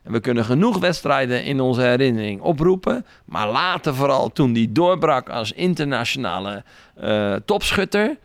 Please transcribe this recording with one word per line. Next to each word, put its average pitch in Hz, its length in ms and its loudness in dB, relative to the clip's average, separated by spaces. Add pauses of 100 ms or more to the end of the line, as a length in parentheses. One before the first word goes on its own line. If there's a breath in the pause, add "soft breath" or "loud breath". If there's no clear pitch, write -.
en - 100 -10
we 113 80 0
kunnen 117 240 0
genoeg 185 340 2
wedstrijden 139 640 0
in 139 160 -2
onze 127 200 2
herinnering 123 600 2
oproepen, 185 680 0 (180 soft breath)
maar 104 240 -4
later 156 460 -2
vooral 135 380 2
toen 131 200 2
die 113 200 2
doorbrak 156 560 2
als 110 240 -6
internationale, 117 1120 -4 (320 soft breath)
eh, 104 380 -2 (100)
topschutter, 208 800 0